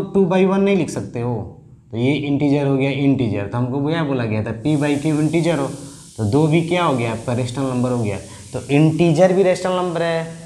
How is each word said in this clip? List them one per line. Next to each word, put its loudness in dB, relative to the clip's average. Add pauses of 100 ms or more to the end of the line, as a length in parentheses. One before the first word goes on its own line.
टू 2
by 2
one 2
नहीं 2
लिख -2
सकते -8
हो? -4 (560)
तो -10
ये 2
integer 0
हो 2
गया, 0
integer। 0
तो -8
हमको -2
क्या -2
बोला -2
गया -2
था? -6
P -2
by 0
Q 0
integer 2
हो, -2 (500)
तो -2
दो 2
भी 4
क्या 0
हो 0
गया? -2
आपका -6
rational -4
number -2
हो -2
गया। -4 (360)
तो -8
integer 6
भी 4
rational 0
number -2
है, -2 (180)